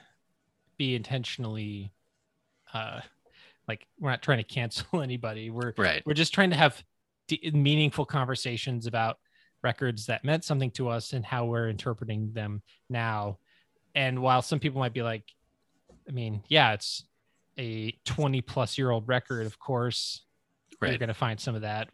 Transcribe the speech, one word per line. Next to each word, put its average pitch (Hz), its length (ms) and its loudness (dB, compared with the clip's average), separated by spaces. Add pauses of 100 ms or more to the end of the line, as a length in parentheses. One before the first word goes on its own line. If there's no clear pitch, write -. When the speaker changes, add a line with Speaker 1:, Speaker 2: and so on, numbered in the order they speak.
(760)
Speaker 1:
be 131 180 0
intentionally, 110 960 -6 (800)
uh, 110 280 -8 (680)
like, - 180 -8 (120)
we're 151 120 -2
not 120 120 -2
trying 135 160 4
to 110 60 -2
cancel - 560 -4
<laughs> - 20 -2
anybody. 113 480 -6
We're, 120 260 -4
Speaker 2:
Right. 87 300 2
Speaker 1:
we're 151 80 2
just 160 200 2
trying 190 160 6
to 165 60 2
have 147 260 6 (460)
d-, 160 240 -2
meaningful 147 540 6
conversations 123 800 -2
about 113 320 0 (440)
records 117 440 0
that 117 180 -2
meant 156 200 2
something 131 280 0
to 127 160 -2
us 117 240 -4
and 123 120 -4
how 120 220 -2
we're 117 220 0
interpreting 110 640 -4
them 104 300 -6 (280)
now. 110 480 -2 (560)
And 131 260 2
while 127 220 6
some 156 160 0
people 135 220 0
might 123 120 0
be 120 100 -2
like, 113 220 -2 (840)
I - 40 -8
mean, 113 360 -4
yeah, 143 260 8
it's - 300 -8 (540)
a 113 340 -4 (120)
twenty 135 380 2
plus - 340 -2
year 131 140 2
old 113 180 2
record, 123 380 0
of 107 120 -10
course, - 640 -2 (580)
you're 107 80 2
Speaker 2:
Right. 120 100 0
Speaker 1:
gonna 113 140 -2
find 113 260 -2
some 123 140 -4
of 107 80 -4
that. 107 320 -4